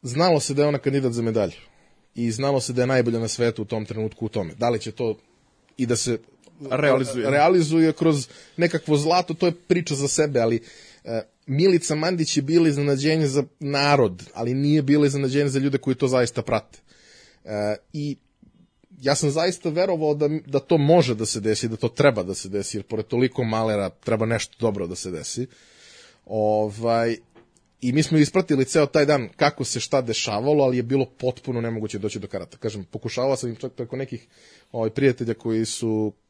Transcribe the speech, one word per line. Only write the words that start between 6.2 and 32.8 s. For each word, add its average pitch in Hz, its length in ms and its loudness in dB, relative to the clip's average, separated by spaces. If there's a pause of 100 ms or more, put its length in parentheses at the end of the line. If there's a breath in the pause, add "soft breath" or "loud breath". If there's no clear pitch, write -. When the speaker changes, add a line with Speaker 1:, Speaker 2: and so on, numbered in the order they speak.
Speaker 2:
Realizuje. 131 680 0
Speaker 1:
realizuje 160 640 4
kroz 151 340 2 (300 loud breath)
nekakvo 165 400 0
zlato, 170 380 0
to 180 120 0
je 170 120 2
priča 170 360 0
za 139 140 -2
sebe, 147 320 0
ali, 113 200 2 (440 loud breath)
e, 113 160 -6 (260)
Milica 160 480 2
Mandić 160 420 -2
je 147 60 0
bila 165 260 4
iznenađenje 143 580 0
za 135 180 0 (160)
narod, 139 760 2
ali 117 200 -4
nije 147 280 2
bila 147 240 4
iznenađenje 139 420 0
za 135 100 -2
ljude 135 200 0
koji 131 180 -2
to 139 120 -2
zaista 123 340 0
prate. - 360 -4 (680 soft breath)
E, - 60 -16 (420)
i 147 240 -6 (840)
ja 135 160 0
sam 147 160 0
zaista 175 400 -2
verovao 156 440 0
da, 147 140 0 (180)
da 139 140 -2
to 165 180 2
može 143 360 6
da 107 120 -4
se 110 140 -6
desi, 110 280 0
da 110 80 -4
to 120 120 -2
treba 123 340 2
da 92 120 -6
se - 140 -10
desi, 98 280 -6
jer 98 80 -8
pored 110 220 -6
toliko 123 380 0
malera 110 460 -2
treba 110 360 -2
nešto 113 320 -4
dobro 101 280 -2
da 90 80 -8
se 92 160 -10
desi. 90 360 -8 (800 soft breath)
Ovaj, 110 880 0 (640)
i 123 120 -2
mi 151 100 2
smo 156 160 2
ispratili 147 460 2
ceo 147 220 2
taj 147 200 2
dan 135 300 0
kako 147 280 0
se 117 160 -6
šta 139 200 0
dešavalo, 123 640 0
ali 127 120 2
je 123 60 -2
bilo 127 260 0
potpuno 123 520 -6
nemoguće 110 380 -6
doći 104 200 -6
do 101 80 -10
karata. 90 300 -12
Kažem, 104 280 -8